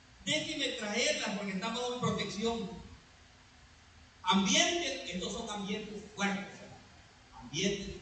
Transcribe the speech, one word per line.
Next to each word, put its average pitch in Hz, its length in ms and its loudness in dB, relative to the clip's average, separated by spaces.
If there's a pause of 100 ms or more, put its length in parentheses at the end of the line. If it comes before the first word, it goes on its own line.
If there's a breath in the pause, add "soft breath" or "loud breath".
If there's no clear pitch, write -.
(240)
déjeme 294 540 0
traerlas 220 600 2
porque 196 140 -2
estamos 233 420 -2
en 247 60 -4
protección". 220 720 0 (1500)
Ambientes, 277 920 4
estos 208 200 -4
son 226 160 -6
ambientes 202 520 -4 (140)
fuertes, 196 420 0 (760)
ambientes 190 680 -2